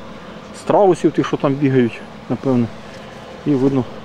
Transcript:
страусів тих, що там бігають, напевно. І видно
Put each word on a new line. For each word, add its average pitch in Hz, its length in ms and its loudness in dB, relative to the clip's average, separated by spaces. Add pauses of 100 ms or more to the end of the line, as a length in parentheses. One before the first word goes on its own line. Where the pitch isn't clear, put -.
(600)
страусів 175 520 4
тих, 143 140 2
що - 100 -2
там 143 180 0
бігають, 131 460 2 (280)
напевно. 123 380 2 (800)
І 147 80 4
видно 135 300 2 (200)